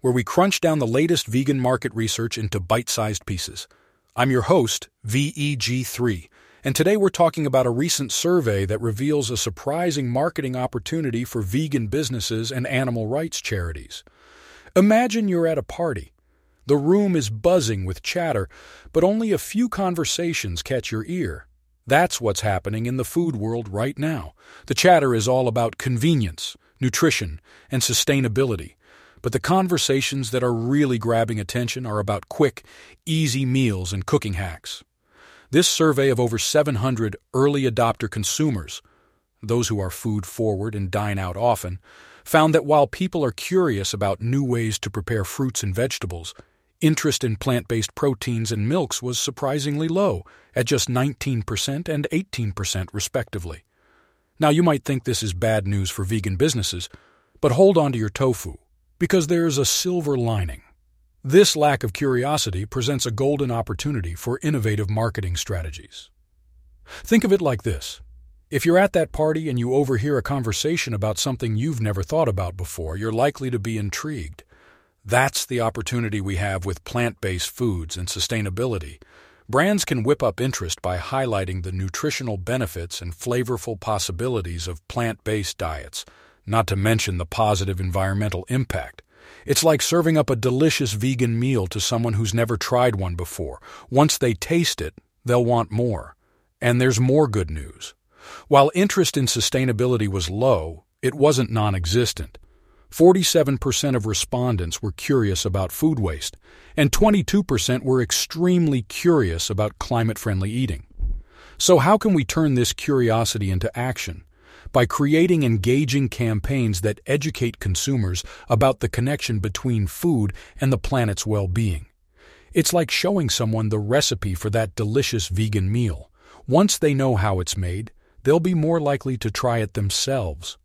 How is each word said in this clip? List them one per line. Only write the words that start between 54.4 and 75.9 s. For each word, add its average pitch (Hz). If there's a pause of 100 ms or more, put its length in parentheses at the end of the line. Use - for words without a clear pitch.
you 160
might 151
think 135
this 123
is 104
bad 107
news 98
for 101
vegan 98
businesses, 107 (500)
but 143
hold 185
on 143
to 120
your 110
tofu, 123 (420)
because 170
there's 170
a 139
silver 170
lining. 107 (640)
This 160
lack 147
of 110
curiosity 123
presents 127
a 123
golden 139
opportunity 113
for 120
innovative 107
marketing 104
strategies. - (920)
Think 226
of 196
it 196
like 131
this. - (480)
If 143
you're 170
at 196
that 165
party 156
and 123
you 120
overhear 135
a 110
conversation 139
about 107
something 120
you've 127
never 104
thought 156
about 92
before, 85
you're 110
likely 135
to 120
be 110
intrigued. 101 (580)
That's 123
the 120
opportunity 113